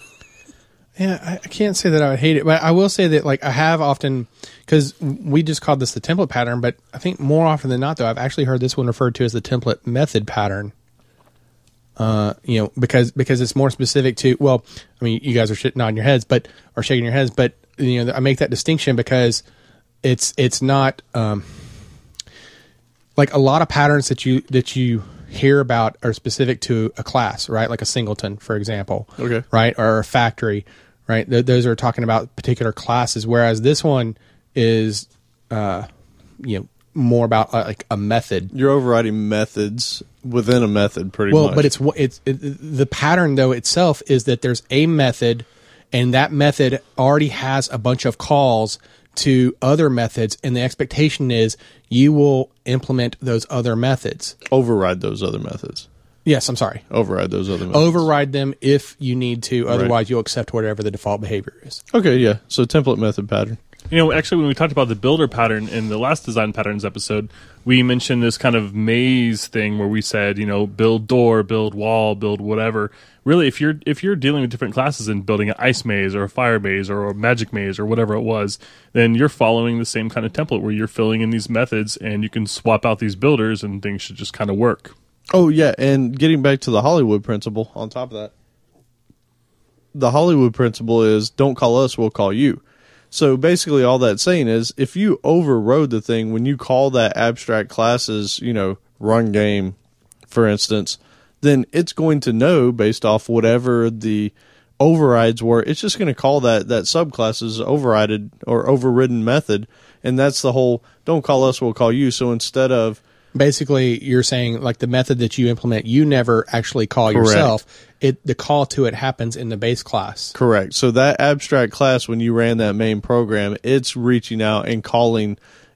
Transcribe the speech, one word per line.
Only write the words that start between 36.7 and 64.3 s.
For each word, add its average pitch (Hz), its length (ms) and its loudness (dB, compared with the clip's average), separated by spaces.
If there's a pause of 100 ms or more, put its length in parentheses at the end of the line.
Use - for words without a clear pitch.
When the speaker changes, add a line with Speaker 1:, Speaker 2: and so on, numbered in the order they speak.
Speaker 1:
more 120 320 4
about, 113 280 0
uh, 117 140 0
like, 107 240 -10
a 107 60 0
method. 101 560 -2
Speaker 2:
You're 135 180 2
overriding 113 580 0
methods 107 720 -4 (260)
within 120 360 2
a 110 40 2
method, 101 460 0
pretty 101 200 0
Speaker 1:
Well, 151 140 6
Speaker 2:
much. 92 80 -2
Speaker 1:
but 147 100 4
it's - 140 -2
wha-, 143 160 0
it's, 135 300 -2
it, 135 80 -2
the 139 520 -4
pattern, 156 500 0
though, 131 160 4
itself 151 560 0
is 131 180 2
that 123 160 0
there's 123 300 -2
a 147 160 4
method, 120 580 0 (480)
and 123 200 2
that 139 180 2
method 143 500 2 (160)
already 143 320 2
has 135 420 -4
a 120 60 -8
bunch 123 280 -2
of 120 120 -2
calls 123 640 0 (360)
to 127 460 2
other 151 280 2
methods, 117 540 -2
and 127 120 -2
the 123 60 -2
expectation 139 680 -2
is 113 260 0 (320)
you 131 240 6
will 143 380 2 (140)
implement 127 560 -2
those 120 280 -2
other 120 260 -2
methods. 123 600 -4 (160)
Speaker 2:
Override 104 500 2
those 104 220 -6
other 107 160 -4
methods. - 480 -12 (360)
Speaker 1:
Yes, 143 260 2
I'm 127 60 -4
sorry. 113 360 -4
Speaker 2:
Override 92 400 -6
those 95 180 -4
other 90 160 -6
methods. 90 120 0
Speaker 1:
Override 156 560 2
them 139 280 -4
if 139 380 0
you 127 160 -4
need 120 280 -4
to. 120 220 -2
Speaker 2:
Right. 120 80 0
Speaker 1:
Otherwise, 120 360 0
you'll 120 100 -2
accept 113 340 -6
whatever 107 300 -4
the 104 80 -4
default 104 300 -4
behavior 104 320 -8 (100)
is. - 200 -18 (100)
Speaker 2:
Okay, 185 240 4
yeah. 110 200 4 (100)
So - 180 0
template 127 320 2
method 104 320 -2
pattern. 107 280 -4 (320)
Speaker 3:
You 165 80 0
know, 160 140 4
actually, 156 280 0